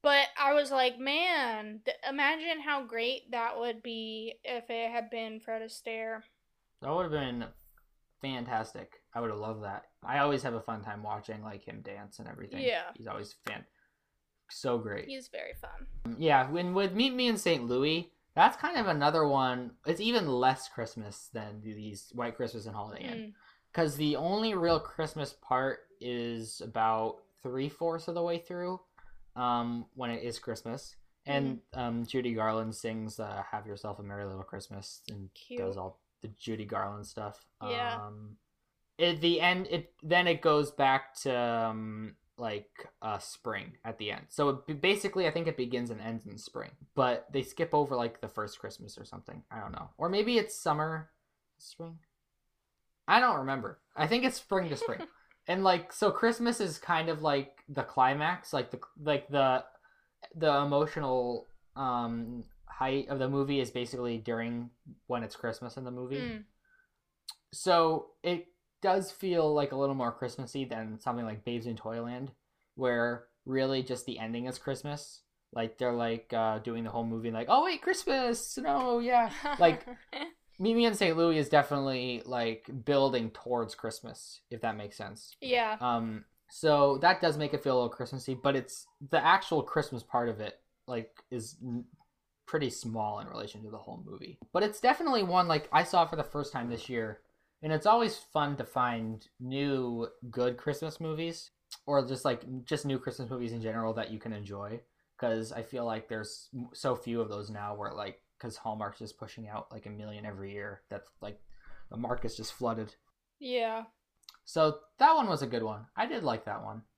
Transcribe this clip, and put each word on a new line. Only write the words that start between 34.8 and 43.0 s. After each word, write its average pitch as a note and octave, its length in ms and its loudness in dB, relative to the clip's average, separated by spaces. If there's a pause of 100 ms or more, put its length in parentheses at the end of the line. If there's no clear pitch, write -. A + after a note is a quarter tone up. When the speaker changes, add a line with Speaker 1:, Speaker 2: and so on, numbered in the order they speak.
Speaker 2:
and G2+ 240 -14
Speaker 1:
Cute. - 260 -12
Speaker 2:
does F#2+ 180 -4
all F#2+ 240 -8 (200)
the G#2+ 80 -12
Judy G#2+ 360 -8
Garland G2+ 400 -4
stuff. - 400 -10 (160)
Speaker 1:
Yeah. A#3+ 440 -4
Speaker 2:
Um, G#3+ 320 -14 (600)
at E3+ 240 4
the E3+ 180 6
end, F3+ 300 4
it, - 320 -4
then F3 260 6
it E3 140 4
goes D3 300 6
back C3+ 500 2
to, C3+ 160 0
um, A2 800 -2 (200)
like, G#2+ 520 -8 (120)